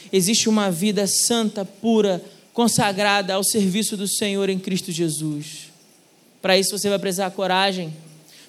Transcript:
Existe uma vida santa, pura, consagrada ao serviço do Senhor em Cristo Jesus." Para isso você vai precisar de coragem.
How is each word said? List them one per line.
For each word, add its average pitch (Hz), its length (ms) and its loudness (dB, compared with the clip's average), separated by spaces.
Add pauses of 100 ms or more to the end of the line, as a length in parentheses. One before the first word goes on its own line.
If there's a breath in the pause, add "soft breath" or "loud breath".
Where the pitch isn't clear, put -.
(120)
Existe 196 380 2
uma 208 200 4
vida 196 380 0
santa, 214 560 0
pura, 202 600 0 (300 loud breath)
consagrada 202 800 2
ao 196 120 0
serviço 202 500 0
do 196 120 -4
Senhor 196 420 -2
em 190 100 -2
Cristo 185 320 -4
Jesus." 151 800 -4 (680)
Para 185 160 4
isso 196 200 0
você 202 120 -2
vai 196 100 0
precisar 190 300 -2
de 185 60 -12
coragem. 185 580 0 (560 loud breath)